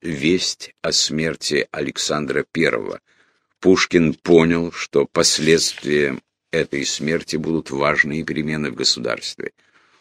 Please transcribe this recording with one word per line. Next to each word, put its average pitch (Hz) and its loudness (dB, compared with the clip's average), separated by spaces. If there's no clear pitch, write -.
весть 80 -2
о 80 -4
смерти 76 -2
Александра 73 -4
Первого. 57 -2
Пушкин 90 4
понял, 85 4
что - 0
последствием 76 0
этой 71 -2
смерти 80 -4
будут 78 -4
важные 73 -2
перемены 76 -4
в 60 -10
государстве. 60 -6